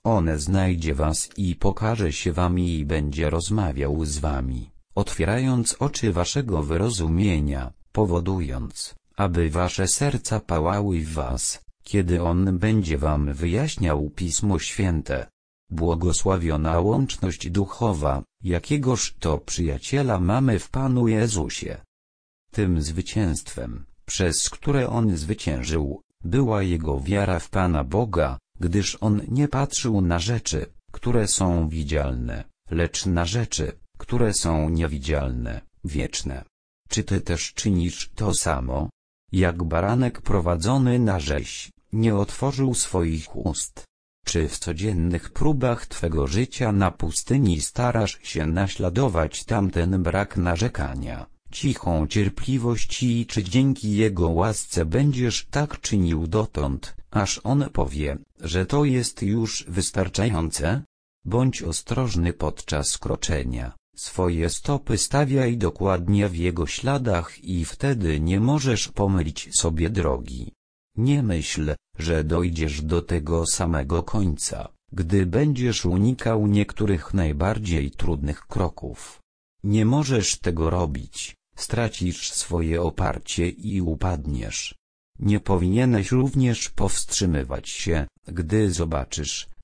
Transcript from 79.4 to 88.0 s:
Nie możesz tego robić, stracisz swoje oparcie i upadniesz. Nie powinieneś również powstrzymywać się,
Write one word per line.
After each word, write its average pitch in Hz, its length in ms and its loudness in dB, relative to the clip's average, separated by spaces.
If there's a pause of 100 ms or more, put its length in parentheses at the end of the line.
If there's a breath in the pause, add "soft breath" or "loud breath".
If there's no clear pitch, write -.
Nie 107 220 4
możesz 131 540 2
tego 80 300 0
robić, 82 680 -4 (200)
stracisz - 760 -4
swoje 82 500 -2
oparcie - 680 -2
i 98 320 -4
upadniesz. 73 920 -4 (440)
Nie 104 200 2
powinieneś 98 720 2
również 127 580 2
powstrzymywać 78 1000 0
się, 78 380 -2 (200)